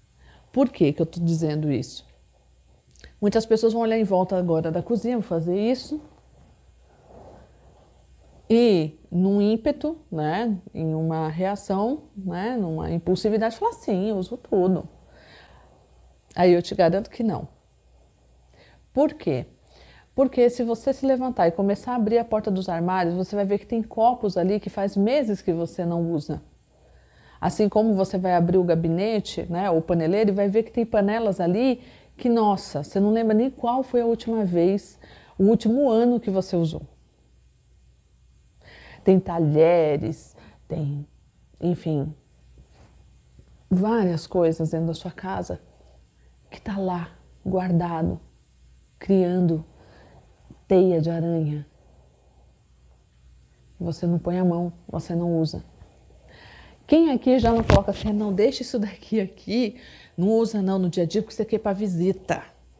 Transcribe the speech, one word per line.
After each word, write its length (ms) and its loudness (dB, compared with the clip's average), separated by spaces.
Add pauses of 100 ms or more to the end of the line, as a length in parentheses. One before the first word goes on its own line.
(500)
Por 180 2
que 240 2
que 80 -8
eu 60 2
tô 140 -12
dizendo 500 0
isso? 340 -6 (1160)
Muitas 260 0
pessoas 260 2
vão 100 -2
olhar 140 0
em 60 2
volta 340 0
agora 360 0
da 100 -2
cozinha, 340 -2
vou 60 -2
fazer 340 -4
isso, 440 -2 (2500)
e 500 4 (100)
num 320 2
ímpeto, 580 0 (120)
né, 480 -4 (160)
em 220 -4
uma 320 -2
reação, 880 -4
né, 400 -6
numa 340 -4
impulsividade, 680 0
falar, 180 -2
"Sim, 340 -2
eu 80 -2
uso 200 -6
tudo." 520 0 (1500)
Aí 180 4
eu 80 6
te 140 -8
garanto 340 0
que 140 -10
não. 240 -4 (1500)
Por 220 2
quê? 320 -4 (640)
Porque 380 2
se 140 -4
você 280 -2
se 140 -4
levantar 400 0
e 60 2
começar 400 -2
a 40 -2
abrir 220 2
a 60 0
porta 260 -2
dos 180 -2
armários, 460 -2
você 220 -4
vai 80 0
ver 140 -2
que 80 -10
tem 140 -2
copos 560 0
ali 220 0
que 100 -8
faz 280 -4
meses 440 0
que 120 -2
você 340 -4
não 240 -2
usa. 320 -6 (960)
Assim 300 0
como 240 2
você 240 -2
vai 160 0
abrir 240 2
o 60 4
gabinete, 840 -2
né, 220 -4
o 100 2
paneleiro, 500 0
e 40 -2
vai 140 0
ver 140 2
que 80 -10
tem 140 -2
panelas 560 0
ali 400 0 (340)
que, 140 -4
nossa, 560 0
você 160 -2
não 100 4
lembra 220 2
nem 180 2
qual 320 -2
foi 200 0
a 40 0
última 380 -2
vez, 540 0 (400)
o 60 4
último 440 4
ano 320 4
que 100 -4
você 240 -2
usou. 280 -2 (2250)
Tem 160 6
talheres, 1200 2 (320)
tem, 380 -6 (520)
enfim, 560 -4 (1600)
várias 560 2
coisas 460 0
dentro 160 -2
da 60 -4
sua 160 -12
casa 520 -10 (880)
que 100 -20
tá 160 -8
lá, 320 -4 (380)
guardado, 760 -2 (800)
criando 640 2 (1040)
teia 320 4
de 80 0
aranha. 580 -2 (2000)
Você 280 -6
não 120 2
põe 200 -4
a 60 2
mão, 300 0 (120)
você 280 -8
não 260 0
usa. 240 -4 (1200)
Quem 260 6
aqui 260 2
já 140 4
não 100 2
coloca 300 4
assim, 200 -4
"Não, 200 -2
deixa 300 0
isso 140 -8
daqui 440 -4
aqui, 560 -4 (400)
não 140 0
usa 300 0
não 160 0
no 140 0
dia 140 0
a 20 0
dia, 160 -2
porque 100 -12
isso 100 -6
aqui 120 -2
é 40 -2
pra 140 -2
visita." 720 -2 (380)